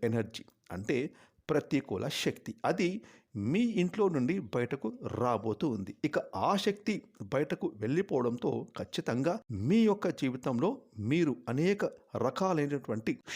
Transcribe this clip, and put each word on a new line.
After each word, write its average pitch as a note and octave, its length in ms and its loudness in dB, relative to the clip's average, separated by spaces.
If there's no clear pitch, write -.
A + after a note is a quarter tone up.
ఎనర్జీ, A2+ 400 -2
అంటే A#2+ 380 -2
ప్రతికూల C#3 580 0
శక్తి. - 460 -4
అది F3+ 380 0
మీ A#2+ 240 0
ఇంట్లో G3 480 2
నుండి D#3+ 320 0
బయటకు C3 520 -4
రాబోతూ A#2 640 0
ఉంది. G2+ 360 -4
ఇక D3+ 140 0
ఆ D3 200 2
శక్తి G3+ 460 -2
బయటకు D3+ 420 0
వెళ్ళిపోవడంతో A#2+ 920 0
ఖచ్చితంగా D#3+ 600 -2
మీ B2+ 320 4
యొక్క G#3 260 4
జీవితంలో C3+ 680 0
మీరు C3+ 380 2
అనేక E3+ 360 2
రకాలైనటువంటి C#3+ 1000 0